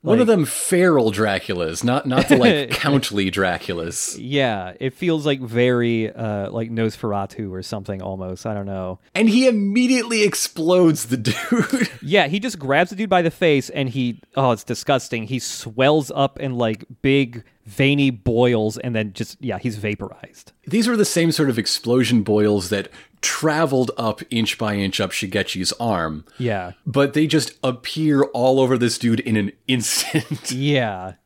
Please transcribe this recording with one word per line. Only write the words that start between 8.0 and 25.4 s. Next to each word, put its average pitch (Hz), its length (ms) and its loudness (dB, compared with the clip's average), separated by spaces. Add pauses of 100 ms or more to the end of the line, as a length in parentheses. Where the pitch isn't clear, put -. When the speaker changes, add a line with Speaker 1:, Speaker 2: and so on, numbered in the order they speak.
Speaker 2:
almost. 95 420 -8
I 110 80 -4
don't 98 140 -6
know. 92 320 -8 (160)
Speaker 1:
And 220 120 2
he 254 200 4
immediately 233 720 2
explodes 175 880 2
the 123 100 -2
<laughs> 113 320 -2
dude. 240 400 0 (140)
Speaker 2:
Yeah, 156 240 2
he 185 120 -2
just 175 200 -6
grabs 139 320 2
the 202 40 -12
dude 185 140 -4
by 180 140 4
the 165 80 2
face 147 400 2
and 135 180 -2
he, 120 320 -4 (140)
oh, 131 160 4
it's 110 120 -2
disgusting. 123 600 -2
He 120 160 -6
swells 131 720 0
up 139 260 0
in, 135 140 -6
like, 113 320 -2 (160)
big 135 420 0 (220)
veiny 139 460 2
boils 117 680 2
and 123 180 -6
then 107 180 -2
just, - 280 -10
yeah, 104 160 -6
he's 107 200 -4
vaporized. - 760 -10 (160)
Speaker 1:
These 220 200 2
were 240 100 0
the 208 60 4
same 165 280 2
sort 147 180 2
of 117 80 0
explosion 117 640 2
boils 104 480 2
that 101 200 -4 (320)
traveled 147 760 0
up 113 320 -2
inch 113 300 0
by 104 160 -2
inch 98 260 -2
up 95 80 0
Shigechi's 95 680 -4